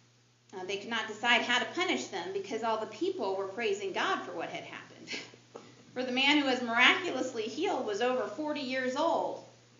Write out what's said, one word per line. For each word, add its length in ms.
Uh, 120
they 120
could 120
not 180
decide 360
how 160
to 60
punish 320
them 260
because 300
all 140
the 100
people 500
were 100
praising 460
God 300
for 100
what 160
had 160
happened. 480
<laughs> 800
For 100
the 80
man 280
who 60
was 160
miraculously 800
healed 420
was 160
over 260
forty 320
years 380
old. 480